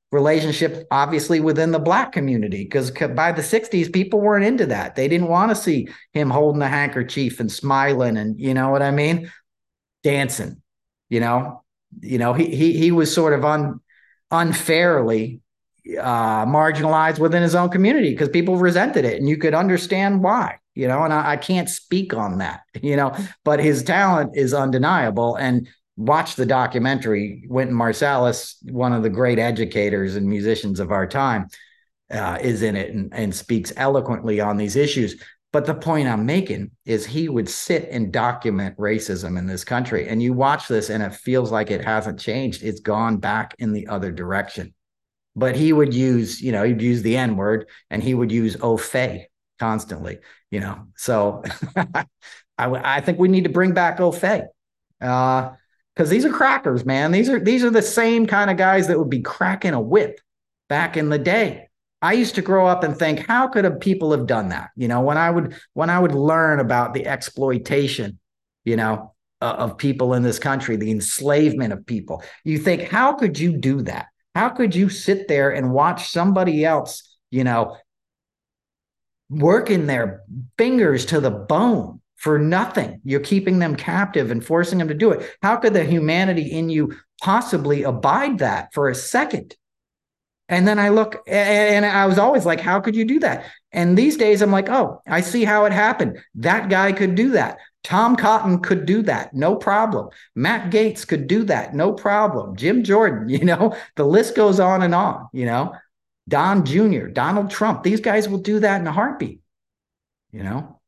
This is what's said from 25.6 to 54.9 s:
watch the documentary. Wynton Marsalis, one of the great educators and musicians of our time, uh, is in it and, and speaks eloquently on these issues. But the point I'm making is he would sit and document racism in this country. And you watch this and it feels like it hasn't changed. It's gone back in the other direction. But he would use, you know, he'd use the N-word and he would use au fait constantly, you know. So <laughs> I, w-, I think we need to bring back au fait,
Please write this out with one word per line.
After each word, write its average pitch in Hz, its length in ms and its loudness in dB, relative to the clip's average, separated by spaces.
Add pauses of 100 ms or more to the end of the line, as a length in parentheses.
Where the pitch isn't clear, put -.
watch 147 400 0
the 131 100 0
documentary. 120 1000 -2
Wynton 127 280 -2
Marsalis, 123 800 0 (160)
one 123 220 0
of 113 100 0
the 110 80 2
great 120 260 0
educators 104 800 -2
and 101 120 -2
musicians 101 520 -2
of 92 120 -4
our 98 140 0
time, 117 420 -2 (640)
uh, 92 300 -6
is 110 220 -2
in 107 120 0
it 95 180 -6
and, 98 200 -8
and 104 220 -4
speaks - 420 -4
eloquently 127 600 -2
on 104 180 -2
these 101 180 -4
issues. 139 460 -2 (300)
But 147 160 0
the 156 80 -2
point 156 320 -2
I'm 110 180 -2
making 135 460 -4 (120)
is 107 220 -2
he 156 240 -4
would 113 180 -2
sit - 440 -4
and 110 200 -4
document 113 680 -2
racism 101 600 -4
in 90 80 -6
this 92 180 -8
country. 123 440 -4
And 113 160 -2
you 123 100 0
watch 139 340 0
this 107 220 -2
and 107 140 -4
it 95 100 -8
feels 127 380 -2
like 107 180 -2
it 98 160 -4
hasn't 110 340 -4
changed. 127 440 -6
It's 107 160 -8
gone 110 380 -2
back 104 420 -4
in 110 120 -4
the 104 160 -6
other 98 240 -6
direction. 90 640 -8 (640)
But 123 200 0
he 156 180 2
would 147 200 4
use, 123 480 0
you 123 100 -4
know, 104 120 0
he'd 117 180 2
use 120 220 0
the 113 140 0
N-word 110 500 -2 (240)
and 107 100 -4
he 127 140 0
would 117 160 0
use 113 300 0
au 113 160 2
fait 127 520 -4 (300)
constantly, 110 600 -6 (300)
you 101 100 -6
know. 98 360 -10
So 104 480 -2 (160)
<laughs> - 160 -8
I, - 300 -2 (520)
w-, 127 260 -2
I 139 180 0
think 165 180 -2
we 185 80 6
need 190 160 4
to 165 80 -2
bring 180 220 2
back 175 260 0
au 175 120 4
fait, 190 360 -2 (540)